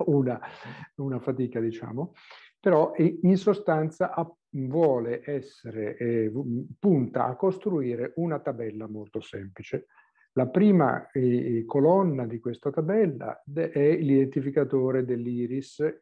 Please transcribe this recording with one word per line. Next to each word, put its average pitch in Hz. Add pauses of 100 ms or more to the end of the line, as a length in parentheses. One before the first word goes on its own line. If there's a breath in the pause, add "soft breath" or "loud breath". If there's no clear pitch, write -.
una, 131 (580 loud breath)
una 135
fatica, 123
diciamo, 113 (460 loud breath)
però 165
i-, 160
in 180
sostanza 175
a-, 165 (200)
vuole 131
essere, 113
eh, 117
v-, 127 (140)
punta 127
a 127
costruire 151
una 165
tabella 113
molto 107
semplice. - (480 soft breath)
La 127
prima, 185
eh, 123
colonna 151
di 113
questa 120
tabella 170
de-, 160
è 151
l'identificatore 135
dell'iris 123